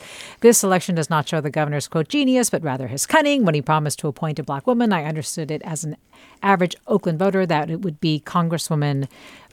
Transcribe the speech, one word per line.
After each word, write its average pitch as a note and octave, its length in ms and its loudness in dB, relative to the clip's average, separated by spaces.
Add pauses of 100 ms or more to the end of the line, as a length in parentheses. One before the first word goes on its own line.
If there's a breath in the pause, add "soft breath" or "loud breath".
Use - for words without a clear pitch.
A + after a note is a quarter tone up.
(420 loud breath)
"This A#3 220 6
election F#3+ 300 0
does E3 160 -2
not D#3 180 0
show D#3+ 140 -2
the D#3 80 -4
governor's, D3 380 -2
quote, D#3+ 220 -2
genius, B3+ 420 2
but - 100 0
rather C3 260 -4
his C3 200 -4
cunning. C#4+ 360 4
When E3 120 4
he D3 80 0
promised D3+ 360 0
to E3 80 -4
appoint D3+ 300 -4
a D3+ 60 -6
black C#3 240 -6
woman, A#3+ 260 2
I D#3+ 120 0
understood D#3 440 -6
it D3+ 140 -6
as D#3+ 200 -8
an D3+ 140 -8 (460 soft breath)
average F#3 320 2 (100)
Oakland F3 320 0
voter F#3+ 300 2
that D#3+ 240 0
it E3 100 -6
would E3+ 180 -6
be D#3 240 0
Congresswoman D3 840 0 (460 loud breath)